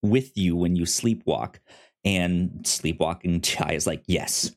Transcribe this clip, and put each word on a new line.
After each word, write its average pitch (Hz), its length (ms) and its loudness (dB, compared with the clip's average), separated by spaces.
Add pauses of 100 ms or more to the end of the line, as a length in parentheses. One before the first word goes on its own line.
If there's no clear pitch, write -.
with 123 340 2
you 90 200 2
when 87 200 2
you 87 80 0
sleepwalk?" - 720 -2 (480)
And 90 640 0
sleepwalking 82 760 0
Tai - 320 -2
is 73 120 -2
like, - 200 -4
"Yes, - 500 -2